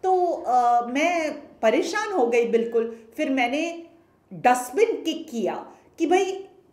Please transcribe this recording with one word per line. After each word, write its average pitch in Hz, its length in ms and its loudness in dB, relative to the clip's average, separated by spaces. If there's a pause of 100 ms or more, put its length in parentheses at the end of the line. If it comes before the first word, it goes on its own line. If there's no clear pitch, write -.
तो, 370 220 2 (220)
अ, 240 380 4
मैं 311 480 0 (280)
परेशान 370 500 0
हो 269 160 2
गई 233 180 2
बिल्कुल। 226 640 -2 (100)
फिर 294 120 -2
मैंने 294 540 -2 (500)
डस्टबिन 247 680 0
किक - 260 -6
किया 185 440 -6 (240)
कि 330 80 0
भाई 370 420 0 (240)